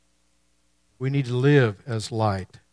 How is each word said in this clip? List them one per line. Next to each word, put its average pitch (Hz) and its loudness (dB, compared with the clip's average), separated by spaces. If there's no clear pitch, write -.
we 131 -4
need 139 -2
to 120 -6
live 123 2
as 110 -8
light. 104 -4